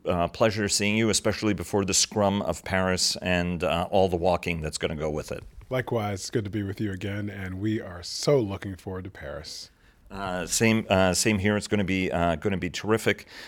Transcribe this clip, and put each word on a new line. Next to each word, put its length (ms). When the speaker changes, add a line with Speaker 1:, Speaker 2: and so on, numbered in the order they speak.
Speaker 1:
uh, 220
pleasure 420
seeing 280
you, 120
especially 440
before 320
the 80
scrum 500
of 200
Paris 580
and, 420
uh, 260
all 200
the 80
walking 440
that's 160
gonna 180
go 140
with 220
it. 120
Speaker 2:
Likewise, 520
it's 80
good 140
to 80
be 120
with 180
you 100
again, 380
and 300
we 200
are 240
so 360
looking 360
forward 300
to 40
Paris. 600
Speaker 1:
Uh, 340
same, 460
uh, 200
same 280
here. 180
It's 80
gonna 180
be, 280
uh, 240
gonna 220
be 120
terrific. 560